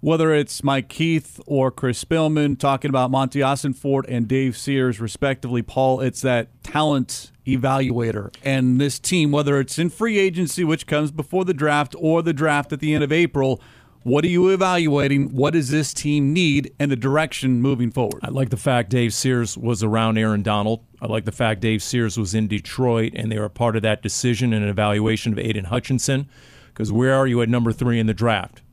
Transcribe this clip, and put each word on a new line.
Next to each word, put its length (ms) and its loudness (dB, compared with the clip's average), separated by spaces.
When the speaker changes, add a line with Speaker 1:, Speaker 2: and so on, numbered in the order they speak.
Speaker 1:
Whether 320 4
it's 320 0
Mike 240 0
Keith 580 -2
or 240 2
Chris 320 -4
Spielman 560 0
talking 300 0
about 200 2
Monty 300 0
Ossenfort 720 0
and 180 -2
Dave 300 0
Sears, 420 0
respectively, 640 -4
Paul, 400 0
it's 200 -4
that 400 -2
talent 720 -2
evaluator. 880 -2
And 380 2
this 180 -2
team, 320 2
whether 300 2
it's 180 -6
in 100 0
free 300 -2
agency, 460 0
which 220 -2
comes 240 0
before 340 -4
the 80 0
draft, 440 0
or 240 2
the 120 0
draft 400 0
at 80 -6
the 120 0
end 120 2
of 80 0
April, 480 2
what 220 2
are 40 4
you 200 4
evaluating? 840 2
What 200 0
does 160 0
this 240 -2
team 400 0
need 440 0
and 140 0
the 60 0
direction 640 0
moving 280 0
forward? 320 -4
Speaker 2:
I 80 -6
like 200 -2
the 80 -2
fact 320 0
Dave 240 0
Sears 440 -2
was 240 -2
around 360 2
Aaron 260 2
Donald. 380 -2
I 60 -10
like 160 -2
the 80 -4
fact 300 0
Dave 200 0
Sears 360 -2
was 180 -2
in 140 0
Detroit, 680 -2
and 160 -4
they 80 -4
were 80 -4
part 300 -2
of 60 -2
that 180 0
decision 500 0
and 140 0
an 40 0
evaluation 600 0
of 80 -2
Aiden 280 -4
Hutchinson. 600 -2
'Cause 180 -4
where 220 4
are 140 4
you 140 2
at 60 2
number 240 2
three 260 0
in 100 2
the 60 2
draft? 480 -2